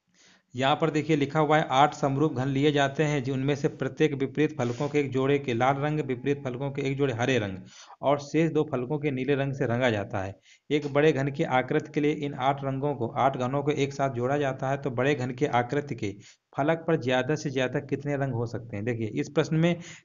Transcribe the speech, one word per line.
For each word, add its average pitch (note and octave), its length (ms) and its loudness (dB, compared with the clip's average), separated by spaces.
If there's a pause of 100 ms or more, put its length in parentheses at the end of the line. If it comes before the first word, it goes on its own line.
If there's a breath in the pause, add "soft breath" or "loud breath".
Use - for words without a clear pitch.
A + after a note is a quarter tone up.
(540 soft breath)
यहाँ C3+ 220 2
पर D#3 140 2
देखिए, D3+ 260 2
लिखा C#3 240 0
हुआ D3+ 160 4
है, D#3 140 2
आठ C#3+ 240 6
समरूप C#3+ 400 0
घन B2+ 140 -2
लिए C#3 240 2
जाते C#3 320 2
हैं, D3 180 0
जिनमें C3+ 340 -2
से D3 140 0
प्रत्येक C#3+ 420 0
विपरीत C#3 460 -2
फलकों B2 300 -2
के D3 120 0
एक C3+ 100 -2
जोड़े C3+ 280 2
के C#3 160 -2
लाल B2+ 220 2
रंग, D3+ 240 -2
विपरीत C3+ 440 -2
फलकों C3 260 -4
के C#3 120 -6
एक C3+ 160 -2
जोड़े C3+ 160 0
हरे B2 240 2
रंग G2 200 -2 (440 loud breath)
और C#3 180 4
शेष D3+ 320 0
दो D3+ 120 2
फलकों C#3 340 -4
के D3 120 -2
नीले C3 240 0
रंग C#3 180 0
से C3+ 140 -2
रंगा A#2+ 240 2
जाता G2+ 280 -2
है। G2 160 -6 (360 soft breath)
एक D3 220 0
बड़े D3 200 6
घन C3+ 180 -2
की D3+ 140 -2
आकृति C3 480 0
के D#3 80 -2
लिए D3 120 2
इन C#3+ 240 -6
आठ C3+ 280 0
रंगों C3+ 300 -2
को, A2+ 140 -2
आठ C3+ 280 2
घनों B2+ 260 0
को C#3+ 100 0
एक C#3 200 0
साथ C#3 180 -2
जोड़ा B2 280 0
जाता C3 320 -2
है, C#3 60 0
तो C#3 160 -4
बड़े B2+ 220 2
घन B2+ 180 -2
की C#3 140 0
आकृति B2+ 480 0
के G#2 200 -6 (420 loud breath)
फलक D#3+ 300 0
पर D#3+ 140 2
ज्यादा B2+ 340 0
से D3+ 160 -4
ज्यादा B2+ 320 0
कितने C#3+ 340 -4
रंग C3+ 180 -2
हो A#2 120 -2
सकते G#2+ 300 -8
हैं? G#2 80 -6
देखिए, A2+ 260 -2
इस C#3+ 200 -4
प्रश्न D3+ 260 0
में E3+ 200 4 (280 loud breath)